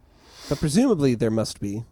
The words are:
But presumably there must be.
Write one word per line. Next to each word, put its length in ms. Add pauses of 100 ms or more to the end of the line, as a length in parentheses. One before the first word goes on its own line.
(480)
But 120
presumably 540
there 160
must 300
be. 320